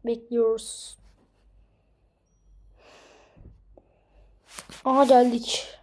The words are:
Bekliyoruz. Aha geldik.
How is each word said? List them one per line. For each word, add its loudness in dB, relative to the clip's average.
Bekliyoruz. -6
Aha 4
geldik. 2